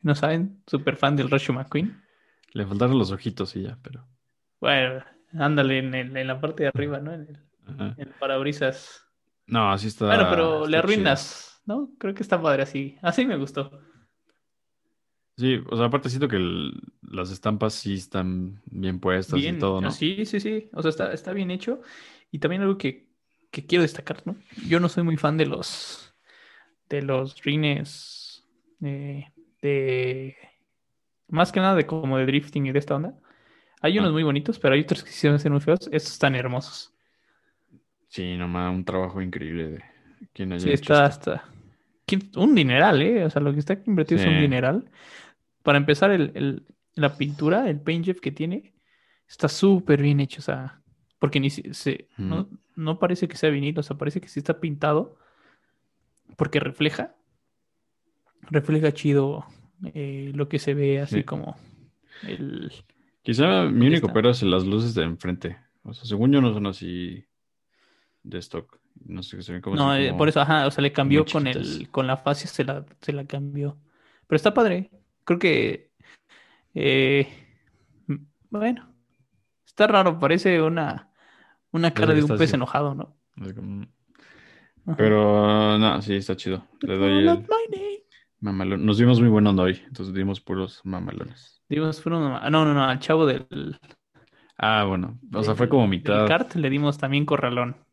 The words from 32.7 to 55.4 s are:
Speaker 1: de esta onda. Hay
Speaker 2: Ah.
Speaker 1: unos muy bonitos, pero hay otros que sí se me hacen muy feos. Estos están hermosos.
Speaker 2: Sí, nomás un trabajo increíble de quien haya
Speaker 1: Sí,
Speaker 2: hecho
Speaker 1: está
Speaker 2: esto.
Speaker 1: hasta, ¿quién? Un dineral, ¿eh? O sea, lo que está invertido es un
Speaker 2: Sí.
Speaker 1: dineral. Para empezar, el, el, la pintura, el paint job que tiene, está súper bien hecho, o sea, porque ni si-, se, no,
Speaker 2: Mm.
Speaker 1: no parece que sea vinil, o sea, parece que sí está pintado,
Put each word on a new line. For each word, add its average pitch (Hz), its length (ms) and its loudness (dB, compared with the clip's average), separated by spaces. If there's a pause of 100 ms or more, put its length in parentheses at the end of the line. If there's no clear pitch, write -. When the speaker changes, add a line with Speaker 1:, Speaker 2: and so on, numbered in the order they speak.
Speaker 1:
de 143 80 2
esta 143 160 -4
onda. 175 180 -6 (640)
Hay 170 160 2
Speaker 2:
Ah. 214 40 2
Speaker 1:
unos 185 120 2
muy 156 120 0
bonitos, 143 340 -2
pero 135 160 4
hay 147 60 4
otros - 240 -2
que - 80 -20
sí - 80 -12
se 147 100 4
me 147 60 6
hacen 147 160 0
muy 143 80 2
feos. 151 320 0
Estos 151 220 -4
están 139 200 2
hermosos. 123 580 -8 (1160)
Speaker 2:
Sí, 90 280 -8
nomás 90 380 -4
un 92 100 -4
trabajo 92 380 -4
increíble 82 460 -6
de 76 160 -12 (480)
quien 95 200 -6
haya 87 120 -4
Speaker 1:
Sí, - 60 2
Speaker 2:
hecho 143 240 4
Speaker 1:
está 143 120 8
Speaker 2:
esto. - 280 -2
Speaker 1:
hasta, - 100 -12 (600)
¿quién? 196 280 -2
Un 240 220 4
dineral, 147 460 6
¿eh? 202 220 2
O 156 60 0
sea, 143 100 0
lo 143 120 0
que 147 80 0
está 185 260 -2
invertido 165 340 2
es 180 60 2
un 180 80 4
Speaker 2:
Sí. 151 60 4
Speaker 1:
dineral. 135 500 0 (800)
Para 143 80 6
empezar, 147 360 4
el, 170 220 0
el, 139 320 -4 (280)
la 147 240 2
pintura, 156 500 0
el 147 100 -2
paint 165 280 -4
job 180 160 -4
que 135 100 -6
tiene, 175 400 -8 (560)
está - 200 -2
súper 180 520 4
bien 143 180 2
hecho, 139 200 -4
o 143 40 -18
sea, 131 380 -8 (380)
porque 143 220 0
ni 135 100 0
si-, - 240 -14
se, - 420 -6
no, 160 280 -4
Speaker 2:
Mm. - 140 -16 (180)
Speaker 1:
no 160 220 -4
parece 180 300 0
que - 80 -12
sea 156 140 2
vinil, 147 280 -2
o 147 40 -4
sea, 143 160 -8
parece 143 240 -4
que - 60 -20
sí - 120 -8
está 151 200 -4
pintado, 151 580 -2 (1200)